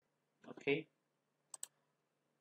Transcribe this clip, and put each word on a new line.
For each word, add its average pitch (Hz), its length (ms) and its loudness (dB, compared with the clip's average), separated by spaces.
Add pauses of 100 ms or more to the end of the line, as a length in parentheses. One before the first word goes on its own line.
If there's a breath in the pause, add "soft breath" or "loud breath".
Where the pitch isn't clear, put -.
(500)
Okay, - 360 2 (1500)